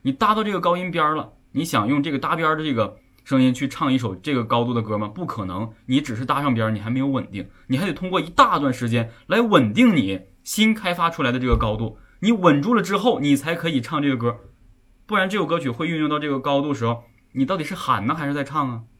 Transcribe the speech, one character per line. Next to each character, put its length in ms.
你 100
搭 240
到 80
这 80
个 80
高 160
音 160
边 100
儿 140
了， 160
你 100
想 240
用 160
这 80
个 80
搭 160
边 100
儿 120
的 80
这 80
个 240
声 180
音 120
去 160
唱 240
一 40
首 160
这 220
个 80
高 220
度 80
的 80
歌 160
吗？ 100
不 180
可 200
能， 260
你 160
只 120
是 120
搭 160
上 120
边 120
儿， 60
你 100
还 80
没 100
有 80
稳 240
定， 160
你 100
还 100
得 60
通 160
过 100
一 100
大 300
段 140
时 160
间 200
来 120
稳 340
定 220
你 280
新 300
开 200
发 160
出 140
来 80
的 80
这 80
个 80
高 220
度。 200
你 140
稳 280
住 120
了 80
之 160
后， 240
你 160
才 180
可 140
以 100
唱 220
这 80
个 80
歌， 240
不 100
然 140
这 80
首 80
歌 120
曲 120
会 180
运 140
用 80
到 100
这 80
个 100
高 240
度 120
时 100
候， 220
你 140
到 100
底 80
是 100
喊 320
呢 80
还 140
是 60
在 100
唱 260
啊？ 140